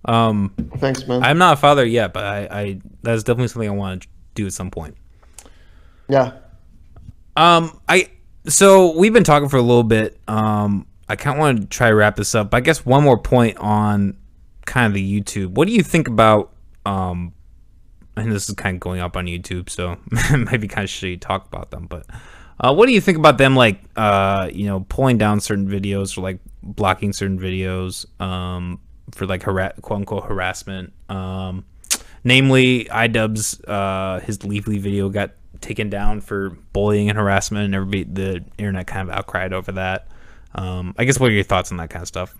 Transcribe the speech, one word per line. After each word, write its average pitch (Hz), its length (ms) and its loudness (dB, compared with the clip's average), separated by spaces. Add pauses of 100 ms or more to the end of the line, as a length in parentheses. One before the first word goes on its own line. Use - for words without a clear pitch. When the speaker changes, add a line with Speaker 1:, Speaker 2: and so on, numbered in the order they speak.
Speaker 1:
Um, 110 500 0 (220)
Speaker 2:
Thanks, 135 320 -4
man. 123 160 0
Speaker 1:
I'm 147 140 2
not 175 160 6
a - 20 2
father 143 280 4
yet, 113 280 0
but 95 120 -6
I, 101 260 -6
I, 101 300 -6 (220)
that's 117 220 -2
definitely 120 240 0
something 110 200 -6
I 101 40 -4
wanna 95 280 -6 (340)
do 104 120 -4
at 90 60 -8
some 92 180 -10
point. 80 260 -12 (1120)
Speaker 2:
Yeah. 131 240 2 (1040)
Speaker 1:
Um, 165 520 4
I, 180 220 2 (360)
so 190 500 8
we've 208 180 6
been 208 100 8
talking 147 240 4
for 139 80 0
a 123 60 6
little 120 200 6
bit. 110 460 0
Um, 107 580 0 (220)
I 104 80 -4
kinda 143 240 -4
wanna 127 260 2
try 120 220 2
to 107 80 6
wrap 104 200 4
this 104 180 -4
up, 104 160 0
but 120 80 2
I - 20 4
guess 151 260 0
one 131 160 6
more 131 160 6
point 120 400 2
on 104 580 0 (500)
kind 123 200 0
of 104 80 0
the 98 260 -2
YouTube. 98 320 -6
What 135 140 2
do 220 80 -2
you 202 80 4
think 165 240 0
about, 110 460 4 (340)
um, 92 460 -4 (840)
and 110 140 -4
this 101 180 -4
is 101 60 -8
kinda 92 240 -4
going 90 220 -6
up 90 160 -8
on 90 100 -6
YouTube, 90 420 -8
so 87 360 -8
<laughs> - 80 -8
it 117 240 2 (120)
might 123 120 -4
be 104 80 -8
kinda 98 180 -8
shitty 92 340 -10
to - 60 -16
talk 95 200 -6
about - 260 -14
them, 85 160 -14
but, 85 180 -14 (540)
uh, 131 120 2
what 208 140 6
do 269 60 4
you 202 80 6
think 175 180 0
about 151 200 6
them, 135 180 6
like, 113 240 4 (160)
uh, 98 560 0
you 101 140 -6
know, 95 220 -2
pulling 131 300 2
down 104 220 2
certain 101 280 -2
videos 98 480 -4
or, 95 40 -10
like, 92 180 -6 (240)
blocking 101 500 -2
certain 98 260 -4
videos, 92 680 -6 (160)
um, 90 560 -8 (320)
for, - 160 -8
like, 92 160 -4
hara-, 95 400 -4
quote 104 160 -6
unquote 98 260 -8
harassment? 95 680 -6 (160)
Um, 92 560 -8 (580)
namely, 127 640 4
iDubbbz, 110 840 -2
uh, 95 520 -4
his 104 180 -8
Leafly 104 400 -6
video 98 300 -2
got 101 240 -4 (280)
taken 107 300 -6
down 101 300 0
for 98 300 -6 (220)
bullying 104 380 2
and 107 80 0
harassment, 101 480 0
and 98 80 -2
everybody, 95 300 -4
the 95 400 -6 (120)
internet 98 300 -6
kind 95 240 -8
of - 40 -10 (120)
outcried 92 260 -6
over 92 200 -8
that. 95 340 -6 (480)
Um, 92 420 -8
I 120 80 -2
guess, 135 140 2
what 127 120 4
are 107 40 0
your 101 80 2
thoughts 92 300 -2
on 87 60 -8
that 82 120 -10
kind 85 120 -12
of 87 60 -12
stuff? 92 320 -10